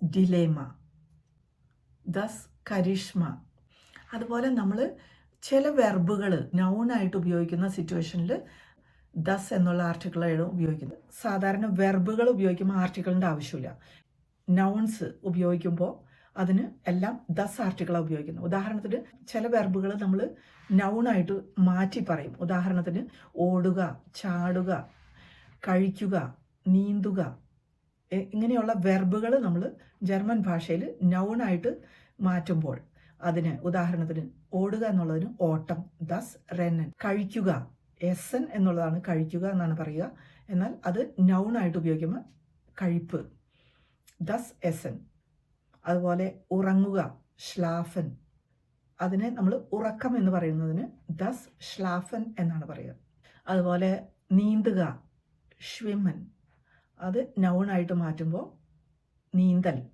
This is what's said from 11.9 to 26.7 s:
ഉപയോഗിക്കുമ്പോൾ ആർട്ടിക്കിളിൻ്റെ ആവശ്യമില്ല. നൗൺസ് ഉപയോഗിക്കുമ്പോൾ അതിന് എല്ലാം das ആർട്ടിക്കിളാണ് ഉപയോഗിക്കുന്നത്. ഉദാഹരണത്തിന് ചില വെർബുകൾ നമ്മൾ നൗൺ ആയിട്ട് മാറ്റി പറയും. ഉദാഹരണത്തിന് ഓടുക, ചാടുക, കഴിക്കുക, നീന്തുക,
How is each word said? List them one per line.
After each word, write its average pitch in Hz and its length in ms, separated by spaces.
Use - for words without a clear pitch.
ഉപയോഗിക്കുമ്പോൾ 190 480
ആർട്ടിക്കിളിൻ്റെ 180 500
ആവശ്യമില്ല. 151 380
നൗൺസ് 196 600
ഉപയോഗിക്കുമ്പോൾ 175 640
അതിന് 190 280
എല്ലാം 185 240
das 202 160
ആർട്ടിക്കിളാണ് 175 380
ഉപയോഗിക്കുന്നത്. 160 440
ഉദാഹരണത്തിന് 202 500
ചില 226 240
വെർബുകൾ 190 360
നമ്മൾ 190 180
നൗൺ 220 320
ആയിട്ട് 196 240
മാറ്റി 185 420
പറയും. 147 240
ഉദാഹരണത്തിന് 180 580
ഓടുക, 185 340
ചാടുക, 180 560
കഴിക്കുക, 190 480
നീന്തുക, 196 540